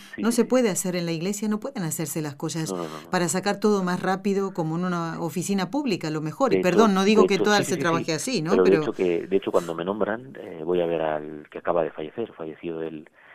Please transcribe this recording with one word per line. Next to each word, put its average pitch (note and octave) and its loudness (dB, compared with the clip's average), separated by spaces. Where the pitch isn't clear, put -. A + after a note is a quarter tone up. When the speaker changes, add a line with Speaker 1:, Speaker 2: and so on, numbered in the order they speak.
Speaker 1:
Sí, G#3 -8
Speaker 2:
No A3 2
Speaker 1:
sí, A#3+ 0
Speaker 2:
se A#3+ 6
Speaker 1:
sí. F#3 -2
Speaker 2:
puede B3 4
hacer F3+ -2
en F3 -2
la E3+ -2
iglesia, G3+ -4
no G#3+ -2
pueden A#3 -6
hacerse D#3+ -4
las D3 -6
cosas D#3+ -4
Speaker 1:
No, F3 -4
no, F2 -4
no, D#3 -10
no. - -16
Speaker 2:
para F3+ 2
sacar F#3+ -2
todo G3+ 2
más F3+ 0
rápido F#3+ 0
como D#3+ -2
en F3+ -2
una E3+ -4
oficina F3+ -2
pública, A3+ -2
a D3+ -4
lo D#3 -4
mejor. D#3 0
Y F#3+ 4
Speaker 1:
De F3+ 2
Speaker 2:
perdón, F#3+ 6
Speaker 1:
hecho, F#3+ 4
Speaker 2:
no F#3+ 4
digo G#3+ 6
Speaker 1:
de F#3+ 6
Speaker 2:
que G3 4
Speaker 1:
hecho, - 2
Speaker 2:
todas G#3 4
Speaker 1:
sí, F#3+ 2
Speaker 2:
se - -6
Speaker 1:
sí, F#3+ -2
sí, D3 -2
Speaker 2:
trabaje E3 0
Speaker 1:
sí. E3 -2
Speaker 2:
así, F#3 -2
¿no? D#3+ 0
Speaker 1:
Pero F#3 6
de F#3 6
Speaker 2:
Pero D#3+ 6
Speaker 1:
hecho A2 -2
que, F2 0
de F#2+ 0
hecho, G2 0
cuando E2+ 0
me E2+ -6
nombran, G#2 -4
eh, F2+ -12
voy F2+ 0
a E2+ 0
ver E2+ 0
al D2+ -6
que - -12
acaba E2+ 0
de D2+ -4
fallecer, D#2 -10
falleció D#2+ -10
el, D#2+ -10